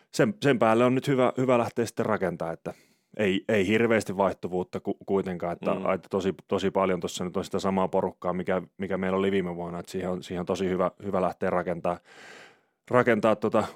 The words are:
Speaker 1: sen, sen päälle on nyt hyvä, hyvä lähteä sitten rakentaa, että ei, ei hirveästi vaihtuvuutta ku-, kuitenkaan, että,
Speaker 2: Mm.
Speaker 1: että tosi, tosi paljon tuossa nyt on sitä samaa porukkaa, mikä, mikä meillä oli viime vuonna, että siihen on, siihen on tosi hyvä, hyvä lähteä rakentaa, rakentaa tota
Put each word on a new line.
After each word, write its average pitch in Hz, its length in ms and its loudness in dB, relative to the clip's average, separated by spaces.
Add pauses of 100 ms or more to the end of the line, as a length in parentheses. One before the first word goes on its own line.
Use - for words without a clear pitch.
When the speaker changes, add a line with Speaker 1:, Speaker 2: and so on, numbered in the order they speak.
(100)
Speaker 1:
sen, 117 320 2
sen 135 160 4
päälle 113 260 6
on 127 100 4
nyt 131 140 -2
hyvä, 127 280 2
hyvä 127 220 2
lähteä 113 280 -2
sitten 110 200 -4
rakentaa, 85 460 -2
että - 220 -10 (420)
ei, 98 320 0
ei 104 180 2
hirveästi 110 500 2
vaihtuvuutta 92 640 -2
ku-, - 160 -6 (100)
kuitenkaan, 90 460 -2
että, 87 220 -2
Speaker 2:
Mm. 95 160 -2
Speaker 1:
että 92 200 -4
tosi, 95 240 0 (140)
tosi 95 220 0
paljon 95 300 2
tuossa 90 240 -6
nyt 87 120 -6
on 92 80 -4
sitä 95 140 -4
samaa 95 300 0
porukkaa, 92 440 -2
mikä, 90 300 -2 (160)
mikä 95 200 -4
meillä 95 200 0
oli 98 120 2
viime 90 260 -2
vuonna, 87 220 -8
että - 140 -14
siihen 92 180 -4
on, 90 120 -4
siihen 90 180 -6
on 87 60 -6
tosi 92 220 -2
hyvä, 90 220 2 (140)
hyvä 95 180 -2
lähteä 92 280 -2
rakentaa, 87 480 -2 (920)
rakentaa 117 460 4
tota 104 280 0 (120)